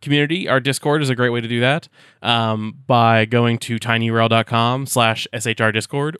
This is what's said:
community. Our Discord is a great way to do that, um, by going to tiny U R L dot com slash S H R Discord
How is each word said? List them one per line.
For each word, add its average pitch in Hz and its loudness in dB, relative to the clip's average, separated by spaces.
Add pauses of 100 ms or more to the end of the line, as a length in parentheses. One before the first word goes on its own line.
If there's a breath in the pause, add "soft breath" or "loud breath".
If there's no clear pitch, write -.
community. 147 0
Our 131 2
Discord 143 -2
is 139 0
a 127 0
great 123 0
way 120 -2
to 113 -6
do 117 -2
that, 139 0 (340 soft breath)
um, 110 -2
by 117 4
going 117 0
to 117 -6
tiny 117 -2
U 113 -2
R 113 2
L 113 4
dot 113 2
com 120 0
slash 113 0
S 113 -8
H 113 -4
R 110 2
Discord 143 -4